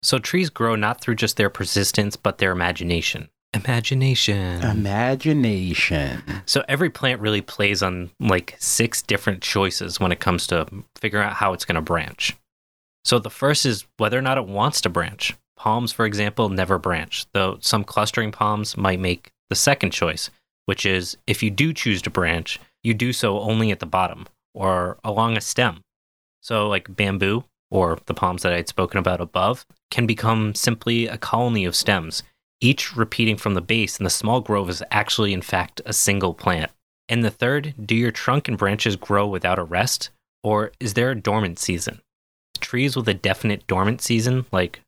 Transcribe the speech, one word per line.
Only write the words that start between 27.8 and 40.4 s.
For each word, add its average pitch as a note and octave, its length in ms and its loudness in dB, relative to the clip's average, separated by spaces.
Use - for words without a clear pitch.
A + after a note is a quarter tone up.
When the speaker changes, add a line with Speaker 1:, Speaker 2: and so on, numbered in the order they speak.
Speaker 1:
the - 60 -2
palms F2+ 300 -2
that F2+ 80 4
I F2 60 2
had E2 100 -4
spoken - 300 -2
about F2+ 240 0
above, G2 440 0
can A#2+ 160 0
become A2 500 0
simply A#2 520 0
a A2+ 100 -8
colony A#2 480 2
of F2 100 -2
stems, F2 480 0
each - 340 2
repeating A2 420 0
from G#2 180 0
the F2 60 0
base, A2 360 0
and G2+ 80 -2
the F2+ 60 2
small A#2 300 0
grove G2+ 280 0
is F2+ 220 -6
actually, G#2 420 0
in F#2 80 -4
fact, - 440 -4
a A2 80 -6
single G2 400 2
plant. E2 380 0
And A#2 140 0
the A2 80 2
third, C#3+ 420 -2
do A2 100 2
your A#2 160 2
trunk - 360 0
and A2 100 -2
branches G2+ 380 0
grow G2+ 320 0
without F#2 320 0
a F2 40 -2
rest, F2+ 480 -2